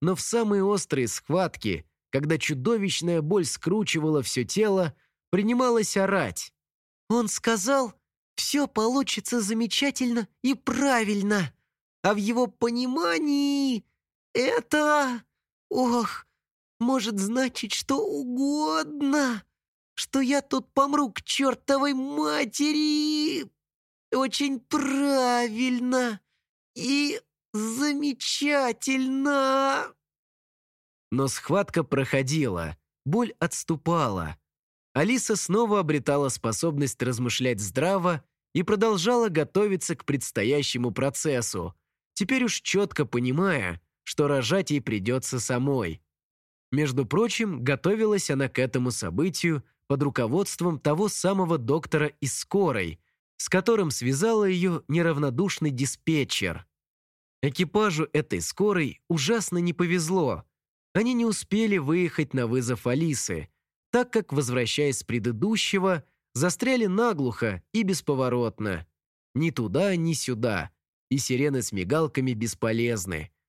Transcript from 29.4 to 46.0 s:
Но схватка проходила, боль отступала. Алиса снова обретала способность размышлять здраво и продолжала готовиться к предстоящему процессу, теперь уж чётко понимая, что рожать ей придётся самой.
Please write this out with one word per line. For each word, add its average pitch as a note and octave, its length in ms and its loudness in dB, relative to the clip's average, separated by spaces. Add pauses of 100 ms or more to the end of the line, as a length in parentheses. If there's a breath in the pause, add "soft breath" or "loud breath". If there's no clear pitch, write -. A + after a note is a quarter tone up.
Но C3+ 160 2
схватка F3 560 0
проходила, C3 920 0 (280)
боль G#3+ 340 0
отступала. C#3 960 -2 (560)
Алиса G#3+ 420 0
снова G#3 440 2
обретала C#3+ 500 0
способность C#3+ 720 -2
размышлять B2 580 -2
здраво E3+ 640 0 (300)
и F3+ 100 0
продолжала G#3+ 640 2
готовиться F3 680 0
к - 100 -18
предстоящему B2 840 0
процессу, B2 840 -2 (380)
теперь B3+ 300 0
уж A3 180 -2
чётко F#3+ 440 0
понимая, B2+ 760 -2 (220)
что - 240 0
рожать D3 440 0
ей C#3+ 100 0
придётся A#2 580 -2
самой. B2 600 -2 (720)